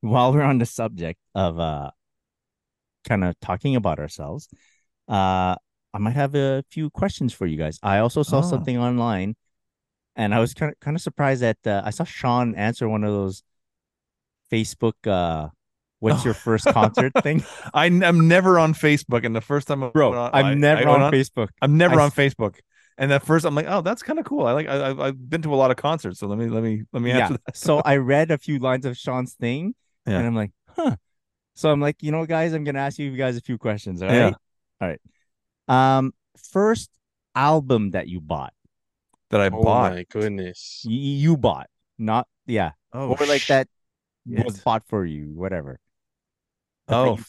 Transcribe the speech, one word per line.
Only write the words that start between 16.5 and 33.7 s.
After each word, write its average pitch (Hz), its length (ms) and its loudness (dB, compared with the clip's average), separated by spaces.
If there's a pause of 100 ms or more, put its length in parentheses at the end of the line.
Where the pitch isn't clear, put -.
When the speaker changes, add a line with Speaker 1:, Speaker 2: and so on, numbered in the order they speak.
Speaker 1:
concert 110 500 4
Speaker 2:
<laughs> - 40 2
Speaker 1:
thing?" 151 220 0 (300)
Speaker 2:
I, 151 120 4
I'm 175 420 4
never 180 300 6
on 160 160 4
Facebook, 143 500 0
and 113 100 -2
the 113 60 -2
first 143 280 -4
time 139 160 -2
I 120 80 -4
Speaker 1:
Bro, 143 180 4
Speaker 2:
went 123 100 -2
on, 120 120 -2
Speaker 1:
I'm 139 220 4
Speaker 2:
I, 143 60 0
Speaker 1:
never 147 220 4
Speaker 2:
I - 20 2
went 143 180 6
Speaker 1:
on - 0 -
Speaker 2:
on 147 100 2
Speaker 1:
Facebook. 131 360 0 (140)
Speaker 2:
I'm 147 140 4
never 170 180 6
Speaker 1:
I 156 60 6
Speaker 2:
on 147 100 4
Speaker 1:
s- - 40 -8
Speaker 2:
Facebook. 131 420 0 (420)
And 139 140 0
at 139 120 2
first, 160 220 2
I'm 151 80 -2
like, 151 140 -2
"Oh, 190 120 0
that's 185 220 -4
kinda 320 220 -4
cool. 277 220 -2
I 117 60 2
like, 151 160 -2
I, 139 80 -4 (140)
I, 135 180 -4
I've 131 220 -10
been 165 120 -4
to 151 120 -4
a - 20 2
lot 135 140 4
of 123 60 0
concerts, 139 440 -4
so 104 60 -8
let 101 120 -6
me, 117 100 -4
let 113 140 -4
me, 110 200 -4 (100)
let 123 100 -6
me 120 80 -2
Speaker 1:
Yeah. 123 180 2
Speaker 2:
answer 143 60 -2 (120)
that." - 100 -14
Speaker 1:
So 151 280 0
I 139 120 2
read 139 340 2
a 151 80 0
few 151 200 -6
lines 127 280 -2
of 123 100 -6
Sean's 127 380 -6
thing, 147 400 -6 (320)
Speaker 2:
Yeah. 101 120 0
Speaker 1:
and 120 80 0
I'm 117 80 -2
like, 107 180 -4 (160)
"Huh." 285 280 -4 (580)
So 156 160 0
I'm 143 100 2
like, 143 220 -2
"You 151 100 -4
know, 160 140 -2
guys, 165 260 0
I'm 151 120 -4
gonna 139 160 -4
ask 139 180 -6
you 139 180 -6
guys 127 200 -2
a 120 60 -8
few 120 160 -6
questions, 104 440 -6